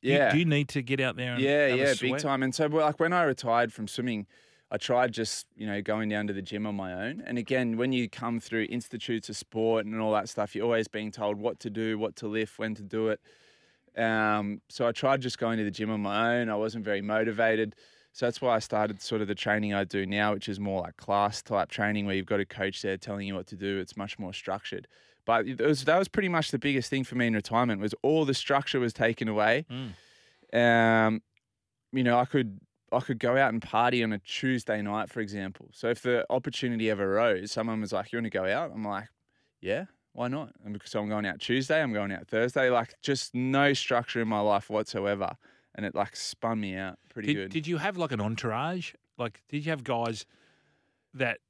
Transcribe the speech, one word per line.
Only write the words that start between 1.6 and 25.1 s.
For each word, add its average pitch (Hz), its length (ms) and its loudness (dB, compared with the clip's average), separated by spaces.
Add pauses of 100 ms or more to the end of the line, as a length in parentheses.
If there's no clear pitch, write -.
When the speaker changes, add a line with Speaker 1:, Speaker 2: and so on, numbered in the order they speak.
Speaker 1:
have 127 60 4
a 131 80 2
Speaker 2:
yeah, - 80 2
big 127 80 4
Speaker 1:
sweat. 127 220 0
Speaker 2:
time. 139 220 2
And 131 120 0
so, 156 140 2
well, 151 180 4
like, 147 120 0
when 165 140 2
I 175 120 4
retired 120 500 2
from 107 140 -8
swimming, 117 380 -4 (440)
I - 60 -6
tried 123 360 2
just, 107 420 -6
you 107 120 -10
know, 104 160 -4
going 107 260 -2
down 104 180 -2
to 101 60 -4
the 98 100 -6
gym 104 240 -6
on 104 80 -4
my 95 180 -6
own. 107 340 -6
And 123 120 -2
again, 120 380 0
when 127 160 0
you 123 160 0
come 117 320 -4
through 113 300 -2
institutes 117 580 -6
of 107 80 -8
sport 113 500 0
and 110 140 -4
all 110 140 2
that 104 140 0
stuff, 104 280 -4
you're 104 80 -2
always 117 240 2
being 107 240 -8
told 104 260 -2
what 107 220 -4
to 113 100 -6
do, 110 260 -2
what 104 200 -4
to 117 100 -10
lift, 107 320 -4
when 110 160 -4
to 104 80 -14
do 110 260 -2
it. 107 120 -2 (760)
Um, 107 720 0
so - 180 -2
I 117 60 2
tried 135 280 2
just 123 180 -4
going 113 200 0
to 107 60 2
the 104 60 0
gym 107 200 -4
on 107 120 -2
my 110 380 2
own. 117 80 0
I 107 80 -2
wasn't 110 280 -4
very 101 160 -2
motivated. 110 760 2 (360)
So - 140 -4
that's 120 140 -2
why 123 160 2
I - 20 4
started 107 420 -2
sort 110 220 -2
of 98 60 -4
the 104 60 0
training 104 400 0
I 98 100 2
do 98 220 -2
now, 104 280 2
which - 140 -8
is 98 120 -6
more 98 220 -2
like 87 140 -10
class 101 460 2
type 98 280 0
training 104 360 0
where 98 80 0
you've 95 120 -2
got 101 140 0
a 98 40 0
coach 98 380 -6
there 98 140 -2
telling 101 300 -8
you 98 80 -6
what 90 140 -6
to 98 80 -14
do. 98 220 -2
It's 90 180 -8
much 101 220 -8
more 92 140 -8
structured. 98 540 -8 (400)